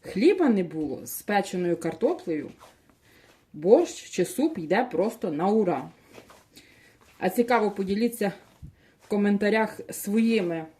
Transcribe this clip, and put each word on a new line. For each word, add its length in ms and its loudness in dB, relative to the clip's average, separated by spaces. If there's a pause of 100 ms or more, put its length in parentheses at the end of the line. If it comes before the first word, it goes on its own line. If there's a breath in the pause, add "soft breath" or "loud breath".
хліба 480 2
не 140 2
було, 420 -8
з 160 -12
печеною 560 -2
картоплею 720 -2 (1000 loud breath)
борщ 560 4
чи 160 -2
суп 320 -2
йде 340 0
просто 400 -2
на 160 0
ура. 420 2 (1300 loud breath)
А 100 0
цікаво, 420 2
поділіться 600 -2 (680 loud breath)
в 60 -20
коментарях 720 0 (100)
своїми 760 0 (140)